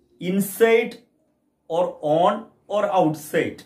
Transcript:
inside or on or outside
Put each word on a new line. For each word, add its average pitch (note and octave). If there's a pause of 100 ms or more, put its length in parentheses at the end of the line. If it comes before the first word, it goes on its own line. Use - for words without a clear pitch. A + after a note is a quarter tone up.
(320)
inside A3+ (840)
or F3+ (360)
on G3+ (420)
or G#3 (180)
outside D3+